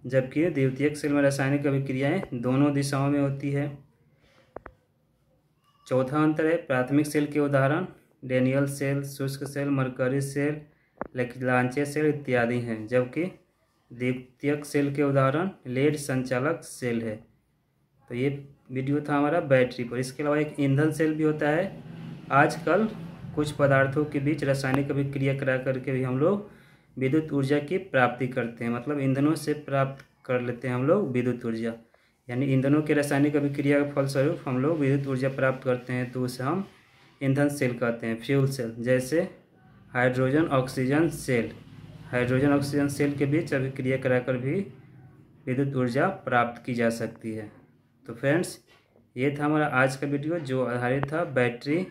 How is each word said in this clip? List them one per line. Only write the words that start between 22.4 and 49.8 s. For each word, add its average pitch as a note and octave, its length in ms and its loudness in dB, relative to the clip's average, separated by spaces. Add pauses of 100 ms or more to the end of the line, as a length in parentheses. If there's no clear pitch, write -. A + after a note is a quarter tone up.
कुछ D3 160 -2
पदार्थों C3+ 540 4
के D3 140 -2
बीच D3 240 0
रासायनिक C#3 460 0
अभिक्रिया C#3 460 0
करा C3 220 0
करके C3 340 -2
भी B2+ 100 0
हम B2+ 160 -2
लोग G3 320 2 (460)
विद्युत C#3+ 360 0
ऊर्जा C#3 260 2
की D3 220 -2
प्राप्ति B2 480 2
करते A#2 360 -4
हैं, A#2 80 0
मतलब C#3+ 280 -4
ईंधनों C3+ 340 2
से D3 240 -4
प्राप्त C3+ 460 -4 (200)
कर B2 160 0
लेते A#2+ 280 -6
हैं B2 60 -2
हम B2+ 120 0
लोग F3 260 2
विद्युत B2 340 -2
ऊर्जा, A2+ 260 -4 (560)
यानी B2+ 180 -2
ईंधनों C#3 360 4
के D3+ 120 0
रासायनिक C#3+ 420 2
अभिक्रिया C#3+ 440 2
के C#3+ 120 -2
फलस्वरूप C#3 520 0
हम B2+ 140 -2
लोग D#3 200 0
विद्युत C#3 300 2
ऊर्जा C3 220 0
प्राप्त C3 340 0
करते B2 280 0
हैं, B2 200 -2
तो B2+ 120 -2
उसे B2 180 -6
हम F3+ 240 -2 (540)
ईंधन C#3 300 2
सेल B2+ 240 0
कहते A#2 320 -2
हैं, A2+ 140 -2
फ्यूल C#3 280 2
सेल, A#2 320 -4
जैसे B2+ 400 2 (720)
हाइड्रोजन C3 560 2
ऑक्सीजन C3+ 640 2
सेल। B2 400 -2 (600)
हाइड्रोजन B2+ 420 2
ऑक्सीजन C#3+ 380 0
सेल C#3+ 280 0
के C#3+ 80 2
बीच D3+ 280 0
अभिक्रिया C3 440 -2
कराकर B2+ 400 0
भी C3+ 160 -2 (920)
विद्युत C3+ 300 -2
ऊर्जा B2+ 320 2 (160)
प्राप्त A#2+ 400 0
की B2 100 -4
जा A#2 180 2
सकती A2 420 -8
है। G#2 160 -10 (560)
तो - 80 -12
फ्रेंड्स, D#3 440 -2 (580)
ये C3+ 220 0
था D3 60 -2
हमारा D3+ 300 2
आज C3+ 220 4